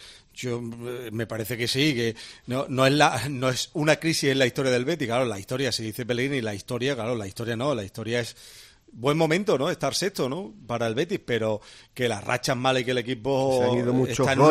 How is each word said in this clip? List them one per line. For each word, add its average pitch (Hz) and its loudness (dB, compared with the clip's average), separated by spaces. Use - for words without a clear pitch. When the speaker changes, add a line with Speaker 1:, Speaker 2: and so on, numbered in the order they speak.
Speaker 1:
yo, 120 -6
eh, 123 -10
me 110 -2
parece 113 -4
que 117 0
sí, 135 2
que 113 0
no, 127 -2
no 131 4
es 135 6
la, 139 4
no 131 -2
es 127 -2
una 151 4
crisis 156 0
en 135 2
la 131 6
historia 131 0
del 123 2
Betis. 143 -2
Claro, 123 2
la 107 -4
historia, 127 -4
si - -4
dice 110 -6
Pellegrini, 123 -2
la 107 -4
historia, 117 -4
claro, 117 -2
la 101 -6
historia 113 -6
no, 135 0
la 110 -4
historia 113 -4
es 113 -8
buen 135 0
momento, 165 2
¿no? 147 0
Estar 139 -2
sexto, 175 -2
¿no? 190 -8
Para 117 -2
el 113 -2
Betis, 170 -2
pero 110 -2
que 123 -2
las 104 -2
rachas 123 -2
malas 127 2
y - -10
que 120 -2
el 127 0
equipo 131 0
Speaker 2:
Se 123 4
han 123 2
ido 123 2
muchos 123 2
Speaker 1:
está 131 4
en - 2
una 147 8